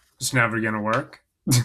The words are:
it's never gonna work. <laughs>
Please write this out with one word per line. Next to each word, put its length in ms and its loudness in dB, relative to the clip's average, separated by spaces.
it's 140 -6
never 260 2
gonna 240 -2
work. 400 -4
<laughs> 60 2